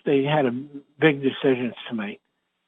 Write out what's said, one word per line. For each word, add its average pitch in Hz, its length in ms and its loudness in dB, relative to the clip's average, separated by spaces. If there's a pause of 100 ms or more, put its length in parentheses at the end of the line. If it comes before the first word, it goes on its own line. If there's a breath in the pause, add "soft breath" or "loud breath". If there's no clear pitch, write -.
they 139 180 2
had 147 240 2
a 120 60 0 (460)
big 143 240 4
decisions 127 520 0 (140)
to 123 60 -8
make. 104 260 -8 (480)